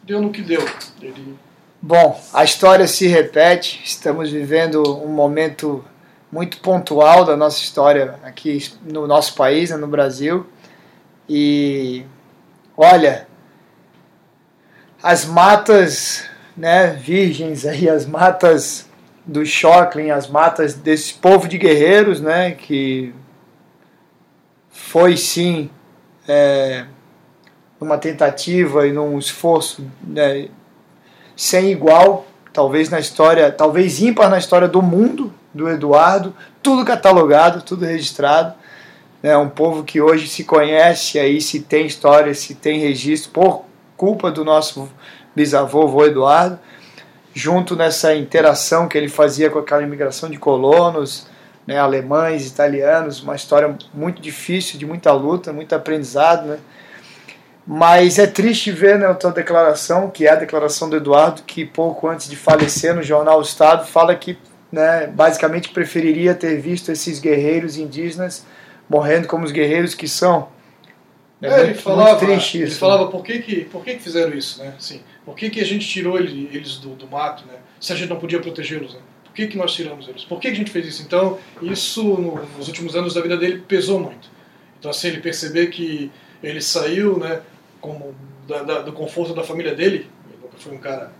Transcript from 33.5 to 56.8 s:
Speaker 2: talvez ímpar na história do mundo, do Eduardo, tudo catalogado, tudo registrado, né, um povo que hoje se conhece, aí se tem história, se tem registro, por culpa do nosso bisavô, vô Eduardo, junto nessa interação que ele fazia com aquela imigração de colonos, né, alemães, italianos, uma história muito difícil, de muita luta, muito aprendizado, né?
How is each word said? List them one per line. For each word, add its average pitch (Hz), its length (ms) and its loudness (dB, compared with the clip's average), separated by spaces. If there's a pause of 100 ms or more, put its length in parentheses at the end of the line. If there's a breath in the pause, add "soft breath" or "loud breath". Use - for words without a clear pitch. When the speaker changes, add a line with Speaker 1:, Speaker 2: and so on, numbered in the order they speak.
Speaker 2:
talvez 156 480 0
ímpar 214 300 4
na 190 80 2
história 180 300 2
do 180 160 2
mundo, 208 500 0 (180)
do 151 160 -8
Eduardo, 165 640 2 (300 loud breath)
tudo 254 240 2
catalogado, 175 800 4
tudo 180 200 -8
registrado, 165 680 -2 (720 soft breath)
né, 147 120 2
um 143 140 2
povo 156 340 -2
que 151 160 -4
hoje 151 280 2
se - 160 -10
conhece, 156 760 2
aí 143 240 0
se 147 200 -6
tem 156 260 -2
história, 147 480 4
se - 180 -12
tem 151 260 -4
registro, 147 520 -4
por - 340 2 (320)
culpa 196 320 -2
do 156 160 -6
nosso 156 420 0 (480 loud breath)
bisavô, 143 520 2
vô 139 180 4
Eduardo, 151 540 2 (760 soft breath)
junto 175 420 -2
nessa 160 380 0
interação 156 760 0
que 143 80 -6
ele 147 140 -2
fazia 147 400 2
com 156 80 -4
aquela 147 240 -2
imigração 143 480 -8
de 143 80 -14
colonos, 143 880 0 (400 soft breath)
né, 139 140 -6
alemães, 139 680 -2
italianos, 143 800 -2
uma 143 120 -10
história 147 400 0 (160)
muito 175 300 -8
difícil, 175 560 -8
de 147 80 -14
muita 165 280 0
luta, 156 380 -2
muito 151 220 -8
aprendizado, 151 720 0
né? 151 140 -10 (1040 loud breath)